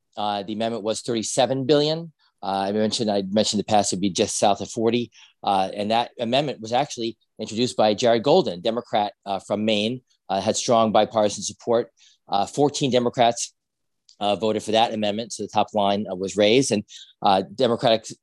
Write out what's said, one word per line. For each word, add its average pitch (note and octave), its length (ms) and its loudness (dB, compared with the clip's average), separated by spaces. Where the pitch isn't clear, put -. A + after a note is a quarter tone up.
Uh, G#2 280 -4
the G2 100 -8
amendment A2 320 -4
was A2 160 -4
thirty-seven B2+ 640 -2
billion. D3+ 480 2
Uh, G2 280 -2
I - 20 -2
mentioned, G#2+ 400 0
I G2+ 200 0
mentioned G#2 280 2
the F#2+ 60 -2
past G#2 260 2
would F#2+ 80 -4
be G2 120 0
just G2+ 280 -2
south G#2 220 2
of F#2+ 80 -10
forty, A#2 420 -2
uh, G2 320 0
and G#2 160 -4
that A#2 200 0
amendment B2 400 -2
was A2 100 -8
actually A#2+ 460 -4
introduced A2 380 -4
by G#2+ 180 4
Jared A#2 300 2
Golden, B2 380 2
Democrat, A2 500 -2
uh, G2 140 -4
from G#2+ 260 -2
Maine, A2 340 0
uh, G2 100 0
had G2+ 160 0
strong A2+ 380 2
bipartisan G#2+ 500 2
support. A#2 480 -2
Uh, G2 160 0
fourteen C#3 460 0
Democrats, A#2+ 640 0
uh, G#2 140 0
voted G#2+ 260 -2
for A2 100 -6
that A2 220 2
amendment, G#2+ 400 -4
so - 80 -10
the G2+ 80 -8
top G#2+ 240 -2
line, G2+ 360 0
uh, F#2+ 60 -6
was F#2 220 -6
raised. A#2 340 4
And, G#2 120 0
uh, G2 180 4
Democratic, A#2 500 2